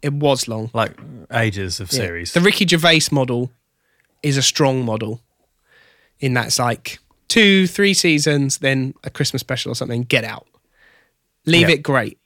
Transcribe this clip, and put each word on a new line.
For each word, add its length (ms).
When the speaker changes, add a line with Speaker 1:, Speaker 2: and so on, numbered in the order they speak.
Speaker 1:
It 100
was 340
long. 260
Speaker 2:
Like, 240
ages 480
of 120
Speaker 1:
Yeah. 60
Speaker 2:
series. 360
Speaker 1:
The 60
Ricky 280
Gervais 420
model 400
is 140
a 60
strong 420
model 360
in 140
that 120
it's, 140
like, 400
two, 380
three 280
seasons, 640
then 360
a 60
Christmas 300
special 300
or 40
something, 280
get 220
out. 220
Leave 240
Speaker 2:
Yeah. 80
Speaker 1:
it 60
great. 440